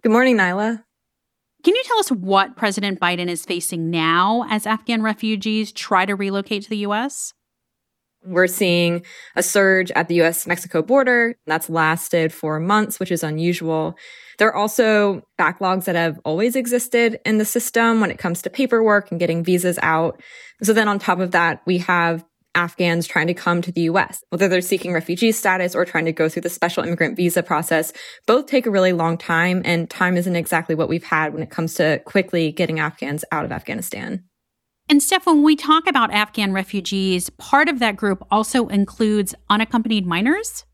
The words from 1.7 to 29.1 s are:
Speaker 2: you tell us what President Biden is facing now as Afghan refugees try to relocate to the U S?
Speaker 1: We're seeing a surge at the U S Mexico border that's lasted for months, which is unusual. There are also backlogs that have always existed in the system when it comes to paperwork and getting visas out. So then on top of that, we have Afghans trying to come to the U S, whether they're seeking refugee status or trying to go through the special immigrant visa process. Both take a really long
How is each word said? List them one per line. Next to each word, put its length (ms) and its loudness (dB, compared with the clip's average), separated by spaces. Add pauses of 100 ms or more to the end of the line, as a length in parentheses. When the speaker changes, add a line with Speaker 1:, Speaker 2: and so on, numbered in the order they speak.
Speaker 2:
you 100 0
tell 140 0
us 140 0
what 440 0
President 440 -2
Biden 280 -2
is 160 -6
facing 460 -6
now 580 2
as 180 -2
Afghan 360 -2
refugees 720 -2
try 340 0
to 80 -2
relocate 480 -4
to 80 -18
the 80 -4
U 160 -4
S? 400 -6 (920)
Speaker 1:
We're 240 2
seeing 560 0 (320)
a 80 0
surge 480 2
at 160 0
the 80 0
U 80 6
S 200 0
Mexico 380 -2
border 540 2 (100)
that's 240 -4
lasted 600 0
for 260 -6
months, 400 0
which 140 -4
is 100 -2
unusual. 760 -2 (420)
There 100 4
are 80 0
also 680 2 (160)
backlogs 460 0
that 100 -2
have 300 0
always 320 0
existed 680 0
in 140 0
the 60 2
system 560 0
when 100 2
it 80 -10
comes 240 -4
to 80 -6
paperwork 640 2
and 80 -6
getting 240 0
visas 380 0
out. 380 0 (440)
So 80 4
then 160 4
on 100 0
top 220 0
of 100 -2
that, 340 0
we 140 0
have 460 0 (320)
Afghans 500 0
trying 220 0
to 60 -2
come 280 0
to 80 -6
the 120 -2
U 140 0
S, 340 -2
whether 180 0
they're 140 2
seeking 300 -4
refugee 380 0
status 460 0
or 80 0
trying 220 -2
to 60 -2
go 160 0
through 140 -6
the 80 -4
special 320 -2
immigrant 340 -2
visa 280 0
process. 480 0 (340)
Both 200 2
take 200 2
a 40 0
really 220 4
long 240 0